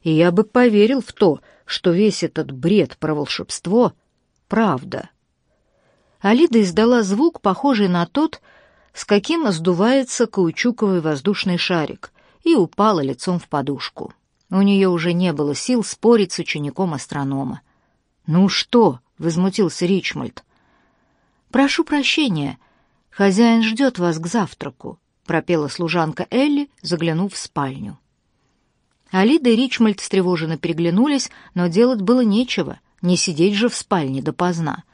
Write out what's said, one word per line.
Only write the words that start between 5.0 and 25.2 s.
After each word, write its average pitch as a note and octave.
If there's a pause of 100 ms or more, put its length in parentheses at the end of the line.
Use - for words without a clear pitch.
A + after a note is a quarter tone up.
Алида A#3
издала A3
звук, G#3+
похожий G#3
на F3
тот, D#4 (540)
с -
каким A3
сдувается G3+
каучуковый G3
воздушный E3
шарик, - (320)
и E4
упала G3+
лицом C#3
в -
подушку. C#3+ (360)
У F#3
неё G3
уже E3+
не F3
было C#3+
сил A#3
спорить G#3+
с -
учеником D#3
астронома. C#3 (640)
«Ну F3+
что?» — F#3 (160)
возмутился F3
Ричмольд. E3+ (1080)
«Прошу C#4
прощения, A3+ (540)
хозяин A3+
ждёт A3+
вас F3
к E3
завтраку», — E3 (300)